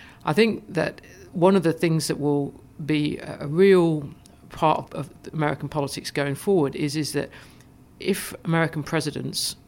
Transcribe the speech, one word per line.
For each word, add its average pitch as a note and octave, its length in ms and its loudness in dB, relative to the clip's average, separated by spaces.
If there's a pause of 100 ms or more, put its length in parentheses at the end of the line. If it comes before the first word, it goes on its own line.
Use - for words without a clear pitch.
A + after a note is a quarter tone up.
(240)
I D#3 80 0
think G#3+ 400 2
that - 280 -2 (320)
one F#3+ 240 6
of F3+ 60 2
the D#3+ 100 2
things D#3+ 360 0
that - 100 -2
will C#3+ 360 -2 (300)
be D3 340 0
a, - 220 -12
a D3 60 -8
real E3 640 4 (400)
part D#3 280 2
of, - 160 -12
of - 380 -12
American D3+ 360 -2
politics - 420 -6
going C#3 240 -2
forward D#3+ 400 0
is, D3 220 -4
is D3+ 160 -4
that C#3+ 180 -4 (720)
if - 340 -4 (100)
American E3 380 -2
presidents C#3+ 720 -6 (100)